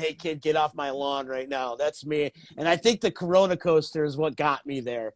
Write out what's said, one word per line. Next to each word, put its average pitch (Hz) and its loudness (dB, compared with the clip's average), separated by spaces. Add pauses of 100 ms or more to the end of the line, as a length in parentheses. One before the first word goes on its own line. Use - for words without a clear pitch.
Hey, 160 -2
kid, 156 -6
get 151 2
off 151 2
my 147 -4
lawn 139 -2
right 131 -6
now. 131 -4
That's 143 -4
me. 147 -2 (260)
And 156 -2
I 170 6
think 220 2
the 202 2
Corona 180 4
coaster 160 0
is 147 -2
what 151 -2
got 143 0
me 139 -6
there. 117 -6